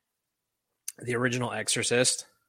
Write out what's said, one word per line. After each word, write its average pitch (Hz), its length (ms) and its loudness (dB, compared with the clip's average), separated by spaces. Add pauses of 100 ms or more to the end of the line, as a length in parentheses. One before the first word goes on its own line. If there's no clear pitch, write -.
(1000)
the 123 160 -4
original 120 380 0
Exorcist. 120 760 0 (220)